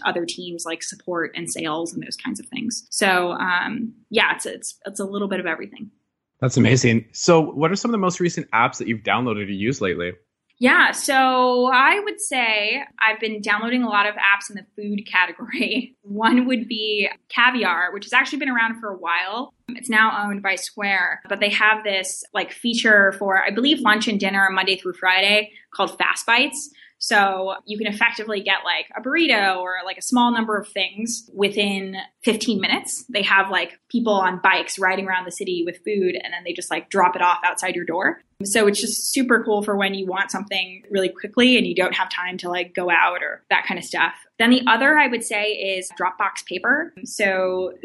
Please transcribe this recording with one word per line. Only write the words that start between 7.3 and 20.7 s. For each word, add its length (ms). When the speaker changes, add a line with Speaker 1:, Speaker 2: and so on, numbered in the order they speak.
Speaker 2:
what 320
are 40
some 140
of 40
the 60
most 200
recent 320
apps 280
that 80
you've 160
downloaded 440
or 40
used 300
lately? 320
Speaker 1:
Yeah, 340
so 840
I 260
would 220
say 640
I've 200
been 220
downloading 400
a 80
lot 160
of 80
apps 360
in 60
the 100
food 320
category. 920
<laughs> 40
One 420
would 220
be 420
Caviar, 640
which 140
has 80
actually 260
been 100
around 300
for 100
a 80
while. 560
It's 200
now 340
owned 200
by 120
Square, 720